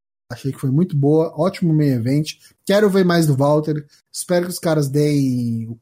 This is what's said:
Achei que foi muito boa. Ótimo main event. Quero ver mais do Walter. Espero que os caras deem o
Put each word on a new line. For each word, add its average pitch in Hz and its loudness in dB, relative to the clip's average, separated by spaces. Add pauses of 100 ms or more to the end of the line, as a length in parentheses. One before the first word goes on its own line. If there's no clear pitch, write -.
(320)
Achei 135 -8
que - -14
foi 135 -4
muito 156 0
boa. 156 2
Ótimo 170 0
main 147 2
event. 131 -2 (320)
Quero 202 4
ver 190 2
mais 170 2
do 139 2
Walter. 151 0 (280)
Espero 175 -2
que 180 -8
os - -10
caras 156 0
deem 131 0
o 117 -14